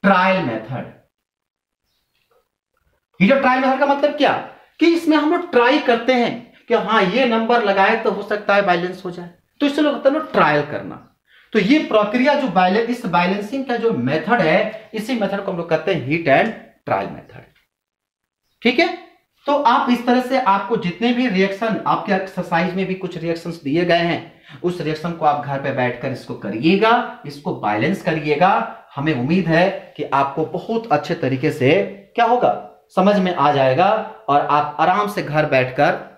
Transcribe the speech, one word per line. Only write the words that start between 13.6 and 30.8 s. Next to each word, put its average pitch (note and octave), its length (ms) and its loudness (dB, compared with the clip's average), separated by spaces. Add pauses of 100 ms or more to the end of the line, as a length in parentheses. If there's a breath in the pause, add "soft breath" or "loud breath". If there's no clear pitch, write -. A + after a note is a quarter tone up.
का A#3+ 120 -2
जो A3+ 160 0
मेथड C#3 480 0
है, E3+ 520 0
इसी A3 220 -6
मेथड G3 280 -4
को - 80 -6
हम F3 60 -6
लोग E3+ 120 -8
कहते D#3+ 240 -2
हैं C#3 120 -4
heat D#3+ 220 -2
and F3+ 260 2 (320)
trial G2 240 -4
method। - 340 -18 (1160)
ठीक B3 180 2
है, F4 80 4 (600)
तो C#4+ 80 2
आप B3 340 2
इस A#3+ 160 0
तरह B3+ 180 4
से C4 180 0
आपको G#3+ 380 0
जितने A3 340 -2
भी B3 160 0
reaction, F#3+ 580 -2
आपके E3+ 260 0
exercise F3+ 640 -2
में F#3+ 100 -2
भी F#3 100 -4
कुछ F3+ 220 -10
reactions E3 460 -6
दिए D#3 220 0
गए E3+ 180 2
हैं, E3+ 280 -4 (300 loud breath)
उस F3 200 -4
reaction D#3 320 -4
को D#3 120 -4
आप C#3+ 200 2
घर C#3 160 -6
पे C#3+ 120 -4
बैठकर B2+ 380 -4
इसको A#2+ 260 -10
करिएगा, G3 880 0
इसको C#3 320 -8
balance G#2+ 460 -2
करिएगा। D#3+ 760 0 (160)
हमें C#3+ 180 -2
उम्मीद D#3 340 0
है E3+ 500 0
कि D3+ 80 -6
आपको C#3+ 420 -2
बहुत A3+ 460 -6